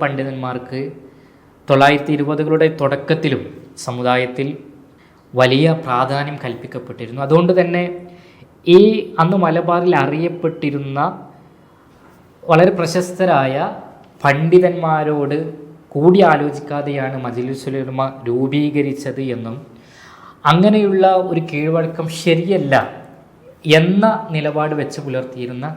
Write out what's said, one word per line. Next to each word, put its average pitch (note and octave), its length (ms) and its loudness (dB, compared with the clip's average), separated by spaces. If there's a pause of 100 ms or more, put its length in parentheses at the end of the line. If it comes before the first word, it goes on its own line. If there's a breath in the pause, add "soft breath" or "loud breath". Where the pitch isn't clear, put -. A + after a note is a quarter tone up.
പണ്ഡിതന്മാർക്ക് C3 800 -6 (880 loud breath)
തൊള്ളായിരത്തി C#3+ 440 4
ഇരുപതുകളുടെ D3+ 560 0 (120)
തുടക്കത്തിലും C#3+ 640 -2 (420)
സമുദായത്തിൽ B2+ 640 -2 (880 soft breath)
വലിയ B2+ 320 4 (180)
പ്രാധാന്യം C#3 600 -4
കൽപ്പിക്കപ്പെട്ടിരുന്നു. B2 760 -12
അതുകൊണ്ട് E3+ 380 4
തന്നെ F3 240 -2 (840 loud breath)
ഈ F3 140 10 (380)
അന്ന് E3+ 180 2
മലബാറിൽ E3+ 600 2
അറിയപ്പെട്ടിരുന്ന C#3+ 1040 -4 (1400 soft breath)
വളരെ E3+ 360 4
പ്രശസ്തരായ E3+ 760 0 (680)
പണ്ഡിതന്മാരോട് D#3 1120 2 (500)
കൂടിയാലോചിക്കാതെയാണ് C#3+ 1400 2
മജ്‌ലിസുൽ C3 580 -6
ഉലമ C3 200 -6 (260)
രൂപീകരിച്ചത് C3+ 960 -2 (120)
എന്നും A2+ 220 -10 (920 loud breath)
അങ്ങനെയുള്ള F#3+ 600 4 (240)
ഒരു E3 100 -2
കീഴ്വഴക്കം D#3+ 680 -4 (140)
ശരിയല്ല E3+ 520 0 (920)
എന്ന F#3+ 680 4
നിലപാട് D3+ 440 -2
വെച്ച് C#3+ 260 -6
പുലർത്തിയിരുന്ന B2+ 760 -8